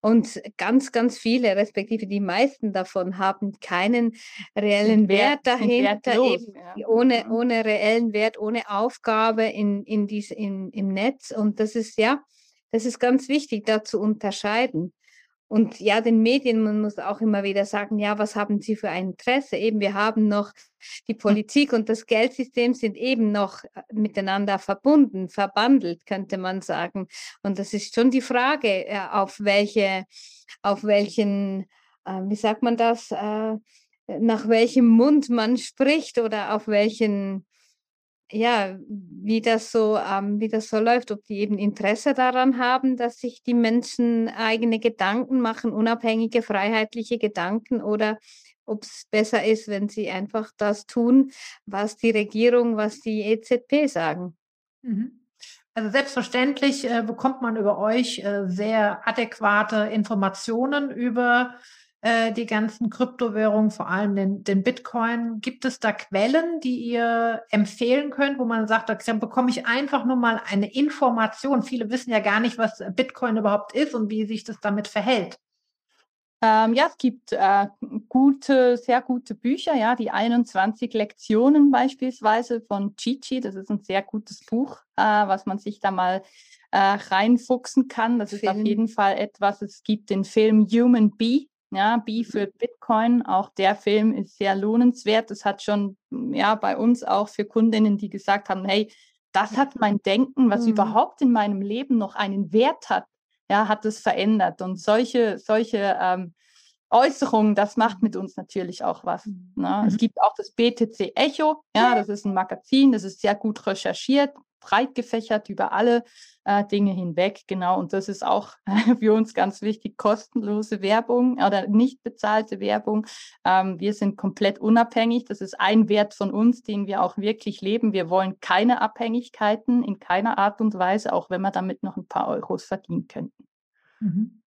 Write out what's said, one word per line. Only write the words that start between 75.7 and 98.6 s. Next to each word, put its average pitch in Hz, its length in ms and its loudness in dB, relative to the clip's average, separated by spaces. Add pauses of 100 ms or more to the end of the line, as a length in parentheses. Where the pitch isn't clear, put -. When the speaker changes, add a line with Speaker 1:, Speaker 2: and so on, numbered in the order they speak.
Speaker 2:
Ähm, 220 320 4
ja, 285 100 4
es - 140 -6
gibt, - 320 -2
äh, 196 340 2 (440)
gute, 262 680 4
sehr 247 240 0
gute 247 320 -6
Bücher, 294 400 -2
ja, 240 220 2
die 220 160 -4
einundzwanzig 226 840 0
Lektionen 247 800 4
beispielsweise 240 880 0
von 202 340 -6
Chichi. 262 440 -6
Das 202 160 -8
ist 196 160 -10
ein 202 100 -2
sehr 196 220 -2
gutes - 420 -12
Buch, 247 320 -4 (200)
äh, 196 40 0
was 208 460 2
man 196 100 -4
sich 202 220 -10
da 196 100 -2
mal, 185 320 -2 (480)
äh, - 80 -2
reinfuchsen 226 1080 2
kann. 233 320 0
Das 208 140 -6
ist 202 140 -4
auf 190 60 0
Speaker 1:
Film. 214 140 -2
Speaker 2:
jeden 214 200 0
Fall 202 300 0
etwas. 202 460 -2
Es - 180 -16
gibt 214 300 -4
den 196 140 0
Film 220 420 4
Human 233 500 4
Bee, 247 300 0 (240)
ja, 208 260 2
Bee 220 220 -4
Speaker 3:
Mhm. 226 60 -4
Speaker 2:
für 202 220 -4
Bitcoin. 233 760 0
Auch 190 260 -2
der 196 260 0
Film 214 380 2
ist - 240 -8
sehr 196 180 0
lohnenswert. 220 760 2
Das 208 120 -14
hat 202 200 -2
schon, 202 340 -2 (140)
ja, - 420 0
bei 202 240 -2
uns 240 260 2
auch 202 260 0
für 208 160 -4
Kundinnen, 220 520 2
die 202 120 -8
gesagt 202 400 -2
haben, 190 140 -2